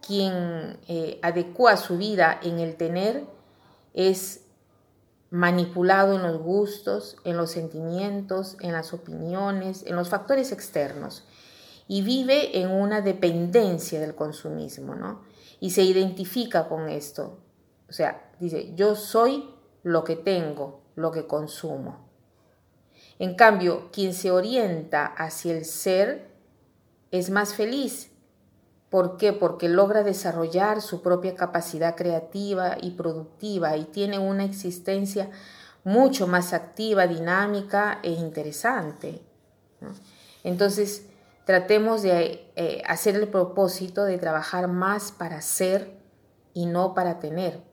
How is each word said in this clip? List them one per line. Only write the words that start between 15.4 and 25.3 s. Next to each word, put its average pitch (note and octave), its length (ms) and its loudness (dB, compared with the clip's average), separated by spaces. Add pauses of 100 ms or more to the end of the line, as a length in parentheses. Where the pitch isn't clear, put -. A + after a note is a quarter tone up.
Y F#3 100 -4
se G3 120 4
identifica F#3 840 2
con D#3+ 200 -6
esto. D3+ 500 -10 (500)
O - 40 -20
sea, - 480 -4
dice, F3 340 -6
"Yo G#3 220 4
soy B3 580 2 (280)
lo E3 220 2
que E3 120 -2
tengo, D#3+ 680 -2 (140)
lo D#3+ 160 -2
que D#3+ 140 -6
consumo". D3+ 840 -8 (1120)
En F#3 160 -4
cambio, F#3 580 6
quien F#3+ 220 -2
se F#3 160 -2
orienta F3+ 720 0
hacia E3 520 -6